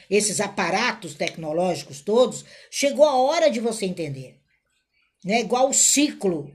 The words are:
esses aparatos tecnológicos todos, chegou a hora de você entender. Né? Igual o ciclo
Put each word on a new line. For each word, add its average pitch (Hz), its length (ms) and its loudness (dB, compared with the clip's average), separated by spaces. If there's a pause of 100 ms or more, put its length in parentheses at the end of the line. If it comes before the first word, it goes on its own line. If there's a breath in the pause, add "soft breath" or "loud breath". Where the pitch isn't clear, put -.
esses 202 300 0
aparatos 196 720 -4
tecnológicos 165 880 -4
todos, 220 440 0 (260 loud breath)
chegou 269 320 0
a 277 120 6
hora 294 360 4
de 226 80 -2
você 220 260 -4
entender. 143 540 -8 (840)
Né? 220 160 0
Igual 247 280 2
o 254 40 -2
ciclo 185 800 2